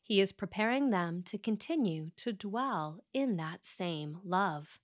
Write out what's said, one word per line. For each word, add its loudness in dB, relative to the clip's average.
He 4
is 4
preparing 0
them 2
to -8
continue 0
to -4
dwell -4
in 2
that -6
same -4
love. 0